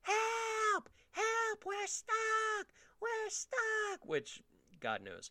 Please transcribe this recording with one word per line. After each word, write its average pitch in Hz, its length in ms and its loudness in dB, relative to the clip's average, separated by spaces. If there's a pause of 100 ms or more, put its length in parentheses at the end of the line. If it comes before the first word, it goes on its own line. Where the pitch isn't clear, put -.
Help! 440 840 2 (240)
Help! 453 540 0
We're 403 200 -2
stuck! 440 800 0 (340)
We're 440 300 -2
stuck! 440 760 -2
Which, - 380 -4 (380)
God 107 220 -2
knows. 90 280 -12